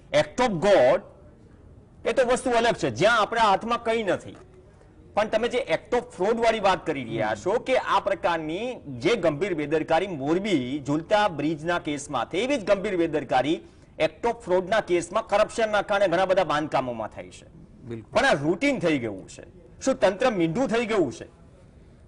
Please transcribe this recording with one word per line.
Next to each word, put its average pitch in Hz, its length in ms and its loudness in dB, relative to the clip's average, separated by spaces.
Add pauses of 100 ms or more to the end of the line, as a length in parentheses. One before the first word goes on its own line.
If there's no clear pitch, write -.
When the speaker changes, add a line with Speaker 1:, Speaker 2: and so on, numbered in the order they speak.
(140)
Speaker 1:
Act - 340 2
of 208 60 0
God 170 480 6 (1040)
એ 240 80 -2
તો 254 120 4
વસ્તુ 254 240 0
અલગ 233 240 2
છે, 156 160 -2
જ્યાં 196 300 2
આપણા 226 220 0
હાથમાં 214 420 2
કંઈ 226 200 -2
નથી. 170 320 -4 (800)
પણ 214 140 0
તમે 220 200 0
જે 233 100 -2
act 165 420 -2
of 233 220 -8
fraud 226 220 0
વાળી 226 160 2
વાત 185 260 2
કરી 143 180 -4
રહ્યા 110 240 -4
Speaker 2:
હમ. 110 80 0
Speaker 1:
છો 190 240 -2
કે 254 180 0
આ 185 220 0
પ્રકારની 185 760 -4
જે 143 400 -2
ગંભીર 170 380 -2
બેદરકારી 156 540 0
મોરબી 151 800 -2
ઝૂલતા 165 400 2
બ્રિજના 165 520 -2
કેસમાં 139 460 -6
થઈ, - 120 -6
એવી 254 200 0
જ 196 80 -6
ગંભીર 196 320 0
બેદરકારી 147 640 0 (380)
act 156 280 -2
of 233 60 0 (120)
ફ્રોડના 180 340 0
કેસમાં 180 480 -2
કરપ્શનના 208 540 2
કારણે 196 260 2
ઘણા 175 180 2
બધા 180 180 2
બાંધકામોમાં 139 640 -2
થાય 92 220 -14
છે. - 160 -20 (420)
Speaker 2:
બિલકુલ. 117 320 -2
Speaker 1:
પણ 254 60 4
આ 254 80 6
રૂટીન 185 460 0
થઈ 160 200 2
ગયું 98 280 -8
છે. - 300 -20 (280)
શું 262 100 2
તંત્ર 208 340 2
મીંઢું 185 380 0
થઈ 233 180 0
ગયું 185 280 0
છે? - 120 -14 (840)